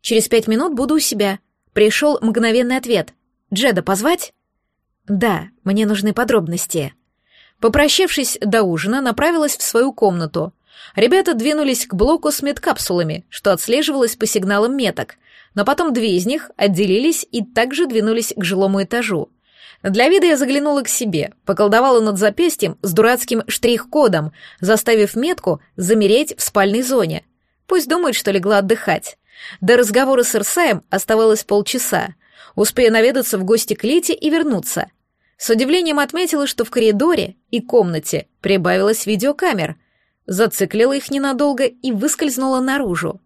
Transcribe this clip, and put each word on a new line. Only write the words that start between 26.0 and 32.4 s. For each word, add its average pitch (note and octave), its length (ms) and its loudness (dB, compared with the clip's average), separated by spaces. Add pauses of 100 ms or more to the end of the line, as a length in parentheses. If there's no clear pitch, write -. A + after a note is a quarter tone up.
в - 60 -8
спальной G3+ 400 0
зоне. A#3 420 -2 (420)
Пусть E4+ 220 0
думает, E4 260 0
что - 160 -2
легла G3 280 2
отдыхать. G3 600 -2 (420)
До G#3 160 4
разговора B3 460 2
с - 120 -2
Ирсаем C4 560 0
оставалось A3 540 2
полчаса. G#3 720 -2 (400)